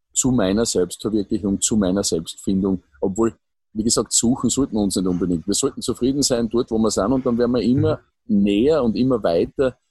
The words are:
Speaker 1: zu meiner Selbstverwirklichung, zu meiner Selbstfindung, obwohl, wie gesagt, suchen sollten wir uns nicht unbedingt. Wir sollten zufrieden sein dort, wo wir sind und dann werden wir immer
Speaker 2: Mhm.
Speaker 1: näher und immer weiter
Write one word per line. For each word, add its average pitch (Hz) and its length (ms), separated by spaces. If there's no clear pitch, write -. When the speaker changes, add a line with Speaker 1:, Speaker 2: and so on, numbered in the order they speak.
Speaker 1:
zu - 180
meiner 107 340
Selbstverwirklichung, 101 960
zu - 160
meiner 95 260
Selbstfindung, 95 800
obwohl, 107 360
wie 107 120
gesagt, 117 280
suchen 120 380
sollten 131 260
wir 107 60
uns 101 160
nicht 95 100
unbedingt. 90 400
Wir 101 60
sollten - 280
zufrieden 131 420
sein 117 260
dort, 117 220
wo 113 80
wir 110 120
sind 104 220
und 131 120
dann 120 120
werden 120 160
wir 123 80
immer 143 400
Speaker 2:
Mhm. 101 140
Speaker 1:
näher 117 420
und 113 120
immer 123 260
weiter 107 560